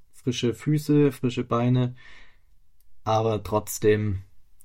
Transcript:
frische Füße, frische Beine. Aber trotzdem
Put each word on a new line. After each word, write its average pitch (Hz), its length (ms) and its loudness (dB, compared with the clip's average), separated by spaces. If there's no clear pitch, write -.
frische 120 420 -2
Füße, 151 600 2
frische 123 320 -4
Beine. 123 500 0
Aber 110 380 2
trotzdem 107 800 0